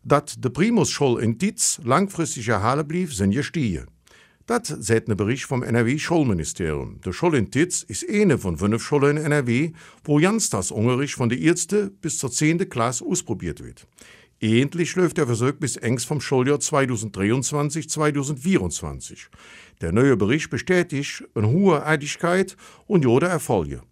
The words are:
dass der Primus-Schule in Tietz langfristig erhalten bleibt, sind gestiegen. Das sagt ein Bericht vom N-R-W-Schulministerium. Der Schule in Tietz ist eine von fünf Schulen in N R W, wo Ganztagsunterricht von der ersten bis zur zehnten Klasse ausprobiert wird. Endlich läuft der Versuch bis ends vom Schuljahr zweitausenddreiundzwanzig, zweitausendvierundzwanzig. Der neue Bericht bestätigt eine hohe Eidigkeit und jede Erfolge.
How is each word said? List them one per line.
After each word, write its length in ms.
dass 340
der 120
Primus-Schule 680
in 200
Tietz 420
langfristig 640
erhalten 400
bleibt, 240
sind 220
gestiegen. 560
Das 220
sagt 400
ein 80
Bericht 300
vom 180
N-R-W-Schulministerium. 1400
Der 80
Schule 260
in 120
Tietz 320
ist 260
eine 300
von 200
fünf 220
Schulen 360
in 80
N 80
R 160
W, 240
wo 160
Ganztagsunterricht 960
von 140
der 100
ersten 560
bis 220
zur 120
zehnten 380
Klasse 360
ausprobiert 600
wird. 240
Endlich 580
läuft 200
der 100
Versuch 280
bis 240
ends 260
vom 160
Schuljahr 400
zweitausenddreiundzwanzig, 1300
zweitausendvierundzwanzig. 1400
Der 120
neue 240
Bericht 340
bestätigt 720
eine 140
hohe 360
Eidigkeit 680
und 180
jede 220
Erfolge. 540